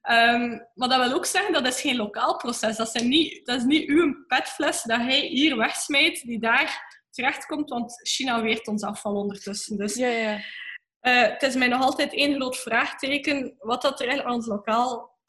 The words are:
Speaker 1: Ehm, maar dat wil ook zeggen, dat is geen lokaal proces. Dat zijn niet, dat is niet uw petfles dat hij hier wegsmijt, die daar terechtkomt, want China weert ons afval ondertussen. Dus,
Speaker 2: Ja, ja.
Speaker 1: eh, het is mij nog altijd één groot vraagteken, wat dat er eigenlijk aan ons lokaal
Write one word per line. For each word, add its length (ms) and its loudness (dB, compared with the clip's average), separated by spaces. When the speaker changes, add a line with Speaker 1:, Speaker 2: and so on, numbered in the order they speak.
Speaker 1:
Ehm, 480 4
maar 140 -2
dat 180 4
wil 80 0
ook 120 0
zeggen, 260 0
dat 140 2
is 140 -2
geen 160 0
lokaal 400 -2
proces. 400 -4
Dat 140 -2
zijn 180 0
niet, 380 2
dat 100 -2
is 80 -2
niet 240 4
uw 380 2
petfles 560 -2
dat 180 0
hij 200 2
hier 360 2
wegsmijt, 720 0
die 140 -6
daar 600 0
terechtkomt, 600 -4
want 380 -6
China 340 0
weert 260 -2
ons 140 -4
afval 320 -4
ondertussen. 600 -6
Dus, 180 -4
Speaker 2:
Ja, 140 0
ja. 320 -2
Speaker 1:
eh, 220 4
het 100 -4
is 120 2
mij 140 2
nog 140 2
altijd 300 0
één 220 2
groot 240 -2
vraagteken, 1000 -2
wat 240 -2
dat 180 0
er 60 -2
eigenlijk 220 -2
aan 120 0
ons 60 -8
lokaal 720 -2